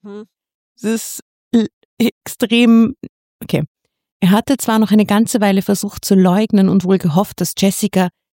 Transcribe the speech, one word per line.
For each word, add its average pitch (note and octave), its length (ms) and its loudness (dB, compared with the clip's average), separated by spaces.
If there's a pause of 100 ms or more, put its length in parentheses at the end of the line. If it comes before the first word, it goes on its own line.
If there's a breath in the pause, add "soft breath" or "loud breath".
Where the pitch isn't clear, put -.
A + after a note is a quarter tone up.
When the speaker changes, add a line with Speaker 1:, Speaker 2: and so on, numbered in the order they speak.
Speaker 1:
Hm. G#3 220 -18 (560)
Speaker 2:
Das - 100 -14
ist - 280 -8 (340)
l-, A3 140 2 (300)
extrem, A#3 1000 0 (480)
okay. - 200 -4 (580)
Er F3+ 100 4
hatte A#3 260 0
zwar A3 220 -2
noch G#3+ 120 0
eine G#3+ 140 4
ganze G#3 360 0
Weile G3 200 2
versucht - 440 -6
zu G3 100 2
leugnen F#3+ 540 2
und F#3+ 140 2
wohl F#3 140 0
gehofft, F3+ 440 -2
dass E3+ 160 -6
Jessica F#3 520 0 (280)